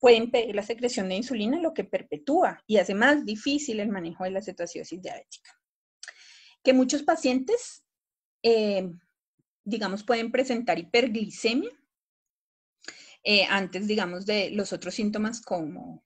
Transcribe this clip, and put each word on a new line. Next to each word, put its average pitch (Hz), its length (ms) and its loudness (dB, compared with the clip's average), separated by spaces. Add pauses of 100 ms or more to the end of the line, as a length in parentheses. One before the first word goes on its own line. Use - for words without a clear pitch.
puede 240 160 10
impedir 226 380 0
la 202 80 -2
secreción 233 460 -2
de 185 80 -2
insulina, 240 440 -2
lo 320 140 -2
que - 80 -4
perpetúa 269 880 0
y 214 80 4
hace 190 180 4
más 262 300 4
difícil 220 560 -4
el 208 80 -2
manejo 175 340 -6
de 185 80 -4
la 196 120 -4
cetoacidosis 180 600 -10
diabética. - 480 -16 (1120)
Que 262 100 6
muchos 262 300 4
pacientes, 320 840 -2 (600)
eh, 208 440 2 (760)
digamos, 202 400 -4
pueden 226 260 0
presentar 240 480 0
hiperglicemia, 226 920 0 (1500)
eh, 202 260 4
antes, 196 380 -2
digamos, 190 360 -2
de 202 260 -2
los 202 220 -4
otros 175 220 -8
síntomas 214 460 -4
como 165 640 -8